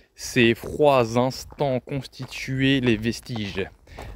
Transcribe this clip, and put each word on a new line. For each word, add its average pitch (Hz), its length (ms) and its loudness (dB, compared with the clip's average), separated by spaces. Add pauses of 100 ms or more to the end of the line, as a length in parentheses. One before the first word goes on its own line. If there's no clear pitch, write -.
(160)
Ces 117 400 2
froids 127 640 2
instants 127 640 -2
constituaient 135 960 -2
les 123 180 2
vestiges, 107 720 -6 (480)